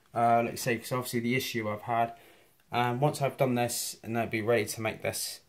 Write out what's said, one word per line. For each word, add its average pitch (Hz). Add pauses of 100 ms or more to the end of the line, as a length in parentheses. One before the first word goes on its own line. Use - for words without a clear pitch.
(160)
Uh, 117
like 117
I -
say, 117
'cause -
obviously 120
the 120
issue 117
I've 104
had. 117 (560)
And 123
once 147
I've 135
done 127
this, -
and 113
I'll 113
be 110
ready 107
to 107
make 110
this. -